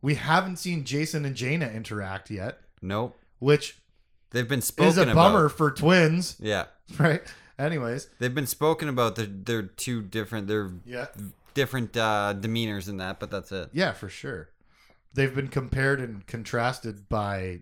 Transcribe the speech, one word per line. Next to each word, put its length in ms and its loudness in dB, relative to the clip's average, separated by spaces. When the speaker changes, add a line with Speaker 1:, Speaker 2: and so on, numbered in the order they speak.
Speaker 1:
We 140 2
haven't 420 0
seen 280 -4
Jason 400 -2
and 100 -4
Jaina 320 -2
interact 640 -8
yet. 280 -8
Speaker 2:
Nope. 360 -4
Speaker 1:
Which 380 2
Speaker 2:
They've 160 -2
been 120 0
Speaker 1:
is 60 -4
Speaker 2:
spoken 440 6
Speaker 1:
a 60 4
bummer 320 8
Speaker 2:
about. 100 -2
Speaker 1:
for 140 4
twins. 680 4
Speaker 2:
Yeah. 300 0
Speaker 1:
<laughs> 280 -18
Right? 240 4
Anyways. 480 -2
Speaker 2:
They've 140 0
been 140 -2
spoken 420 0
about. 260 2
They're, 120 -2
they're 360 -4
two 380 -6
different, 460 -6
they're 240 -2
Speaker 1:
Yeah. 220 -8
Speaker 2:
different, 440 -2
uh, 360 2
demeanors 540 -2
in 100 -8
that, 220 -8
but 100 -8
that's 220 -8
it. 220 -8
Speaker 1:
Yeah, 180 0
for 180 -10
sure. 400 -12
They've 220 0
been 140 -4
compared 500 0
and 260 -8
contrasted 840 -4
by, 520 -2